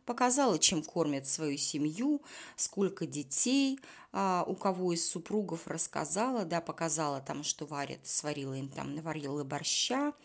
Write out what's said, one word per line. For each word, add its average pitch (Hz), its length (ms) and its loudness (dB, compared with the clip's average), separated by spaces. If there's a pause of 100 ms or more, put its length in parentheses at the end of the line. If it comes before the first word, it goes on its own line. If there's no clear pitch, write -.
Показала, 247 540 2
чем 156 240 2
кормят 147 420 -2
свою 147 320 2
семью, 180 640 2 (320)
сколько 190 520 -2
детей, 262 720 2 (360)
а, 190 300 0
у 185 80 -4
кого 185 380 -2
из 170 120 6
супругов 180 600 -2
рассказала, 190 800 2
да, 165 160 -2
показала 156 600 -2
там, 139 220 -8
что 151 240 -4
варит, 143 400 -8
сварила 143 480 2
им 135 140 -6
там, 139 260 -8
наварила 147 480 -6
борща, 165 680 -2 (120)